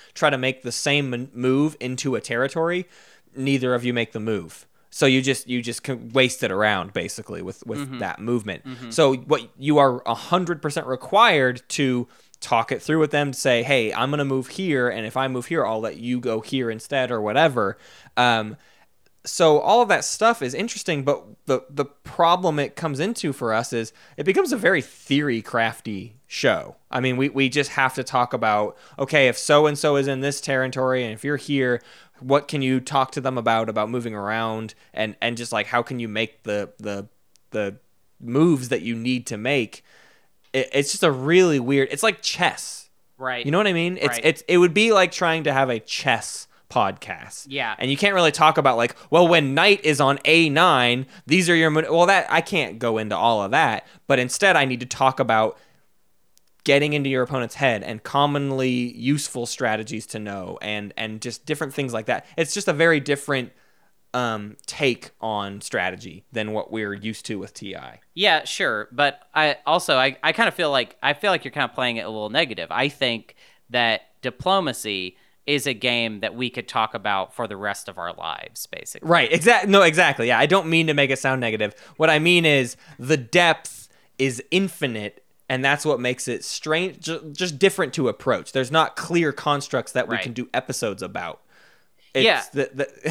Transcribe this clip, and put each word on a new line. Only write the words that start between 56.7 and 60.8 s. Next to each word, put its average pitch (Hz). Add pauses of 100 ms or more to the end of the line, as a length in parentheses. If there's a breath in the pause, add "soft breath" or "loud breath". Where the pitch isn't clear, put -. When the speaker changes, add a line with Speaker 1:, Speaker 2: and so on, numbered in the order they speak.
Speaker 1:
into 139
your 131
opponent's 123
head 120
and 107
commonly 135
useful 127
strategies 110
to 110
know 98
and, 104